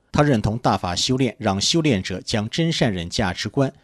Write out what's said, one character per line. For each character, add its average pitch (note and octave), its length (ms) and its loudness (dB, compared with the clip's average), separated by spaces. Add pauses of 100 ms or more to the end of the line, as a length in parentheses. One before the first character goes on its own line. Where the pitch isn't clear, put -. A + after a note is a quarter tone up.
(120)
她 D3+ 120 2
认 C3+ 180 4
同 G#2+ 160 0
大 B2 180 2
法 F2+ 200 -2
修 B2+ 200 0
炼 B2+ 240 0
让 G2 220 0
修 E3 180 2
炼 C#3 220 2
者 F#2+ 180 -6
将 G#2+ 300 -4
真 E3 220 0
善 C#3+ 200 0
忍 F2 160 -4
价 F#2 240 -2
值 - 160 -6
观 C3+ 240 0 (120)